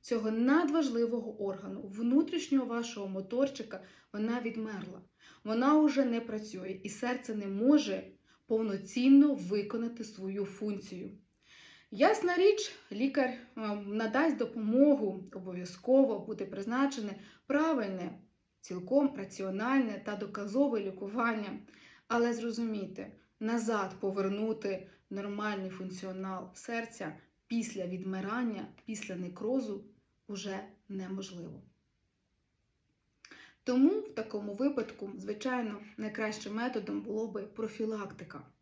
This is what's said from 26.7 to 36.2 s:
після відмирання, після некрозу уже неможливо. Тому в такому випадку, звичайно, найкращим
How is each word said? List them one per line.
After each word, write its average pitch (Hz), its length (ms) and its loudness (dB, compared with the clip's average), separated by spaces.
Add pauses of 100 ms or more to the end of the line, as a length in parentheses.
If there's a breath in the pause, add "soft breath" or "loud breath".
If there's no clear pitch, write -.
після 196 400 -2
відмирання, 190 800 -4 (200)
після 208 300 -8
некрозу 208 680 -2 (440)
уже 196 320 -6 (280)
неможливо. 185 760 -10 (2000 loud breath)
Тому 262 260 6
в 427 240 -2
такому 208 400 -6
випадку, 240 600 -2
звичайно, 214 640 -4 (160)
найкращим 214 580 -6